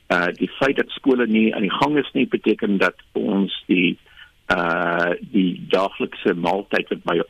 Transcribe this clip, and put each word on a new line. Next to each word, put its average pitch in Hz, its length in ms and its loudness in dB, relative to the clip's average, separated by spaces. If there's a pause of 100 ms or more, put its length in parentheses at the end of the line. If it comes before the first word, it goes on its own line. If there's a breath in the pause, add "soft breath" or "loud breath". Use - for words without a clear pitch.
Eh, 90 260 2
die - 140 -4
feit 139 280 0
dat 120 140 -4
skole 123 380 0
nie 110 280 2
aan - 60 -2
die 95 100 -2
gang 147 260 0
is 135 160 -2
nie, 131 140 0
beteken 107 500 0
dat 92 180 2 (160)
ons 98 560 -2
die, 90 300 2 (480 loud breath)
eh, 87 680 0 (200)
die 92 380 0
daaglikse 98 640 -2
maaltyd 87 560 -2
wat - 140 -6
by 85 260 0